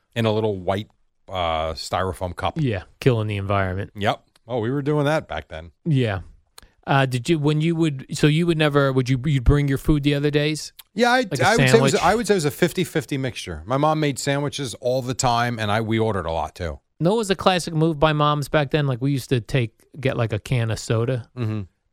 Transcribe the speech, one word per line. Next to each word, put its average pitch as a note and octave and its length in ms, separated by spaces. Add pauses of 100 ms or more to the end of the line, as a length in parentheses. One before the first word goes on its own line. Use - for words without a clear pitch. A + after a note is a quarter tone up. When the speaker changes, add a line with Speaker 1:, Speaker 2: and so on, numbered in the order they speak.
(140)
Speaker 1:
in A#2 120
a G#2+ 60
little G#2+ 260
white, F#2+ 300 (420)
uh, E2 420
styrofoam F2+ 640
cup. - 240
Speaker 2:
Yeah, A2+ 220 (180)
killing A2+ 260
the G#2 120
environment. G2 580
Speaker 1:
Yep. G#2+ 260 (240)
Oh, A#2+ 120
we A2+ 120
were C#3+ 120
doing D3 240
that D#3 220
back D#2 200
then. E2 240 (140)
Speaker 2:
Yeah. A#2+ 340 (640)
Uh, C#3 200
did B2 240
you, E3 80
when D3+ 240
you E3 120
would, D#3 380
so D#3 140
you D#3 200
would E3 120
never, C#3+ 340
would C3 160
you, C3 160
you'd C#3 200
bring C#3+ 220
your C3+ 120
food D3+ 240
the C#3+ 120
other C#3+ 160
days? D3 440 (180)
Speaker 1:
Yeah, A#3+ 180
I, B3+ 100
Speaker 2:
Like F3+ 200
a E3+ 60
Speaker 1:
I A3 100
would - 140
say - 80
it - 20
was, - 120
Speaker 2:
sandwich? - 100
Speaker 1:
I F3+ 120
would A#3 120
say G#3 80
it - 20
was D#3 80
a C#3+ 60
fifty-fifty D#3+ 680
mixture. G2 480
My B2 140
mom D#3 200
made D3 200
sandwiches C#3 560
all B2+ 260
the B2 140
time, A#2+ 440
and G#2 140
I, A2 80
we A2+ 180
ordered G2+ 280
a E2 60
lot D#2 220
too. D#2 260 (200)
Speaker 2:
No, F3 140
it - 20
was G#3+ 140
a F#3 40
classic F3+ 380
move D#3 260
by D#3 140
moms D3 380
back D3+ 220
then. D3+ 140
Like, B2 140
we C#3 100
used C3+ 200
to B2+ 100
take, A#2+ 320 (260)
get, B2+ 200
like, A2+ 160
a G#2 40
can A#2 320
of G#2 80
soda. A#2 560
Speaker 1:
Mm-hmm. A2 280 (300)